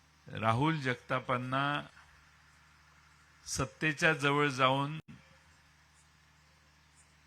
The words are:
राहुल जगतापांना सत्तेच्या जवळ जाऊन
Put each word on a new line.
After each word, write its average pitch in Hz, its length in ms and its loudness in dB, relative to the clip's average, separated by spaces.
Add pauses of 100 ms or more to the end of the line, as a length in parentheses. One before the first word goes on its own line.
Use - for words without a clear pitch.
(260)
राहुल 120 540 0
जगतापांना 131 1040 -4 (1600)
सत्तेच्या 156 640 0
जवळ 143 360 2
जाऊन 139 500 2 (2250)